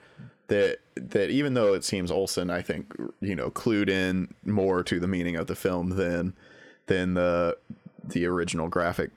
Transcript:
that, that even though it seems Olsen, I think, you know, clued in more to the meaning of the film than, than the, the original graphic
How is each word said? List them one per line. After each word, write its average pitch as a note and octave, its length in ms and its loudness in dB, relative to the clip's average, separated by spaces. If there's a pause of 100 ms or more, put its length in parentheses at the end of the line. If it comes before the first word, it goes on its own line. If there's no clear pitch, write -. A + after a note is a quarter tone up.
(480)
that, G2+ 300 4 (180)
that F2+ 340 0
even C3+ 240 0
though G#2+ 200 4
it F2+ 100 -2
seems F2+ 260 -2
Olsen, F2+ 400 -2
I F2 100 -2
think, - 340 -6 (260)
you F#2+ 140 -2
know, C#2 160 -4
clued G#2 380 0
in F#2 460 0 (100)
more F#2+ 400 2
to F2 160 -2
the F2+ 80 0
meaning F2 280 -2
of E2 100 -4
the F2+ 100 -4
film F2+ 340 0
than, F2 440 0 (520)
than F2+ 280 2
the, F2 420 2 (480)
the E2+ 220 -2
original E2+ 420 0
graphic E2+ 480 0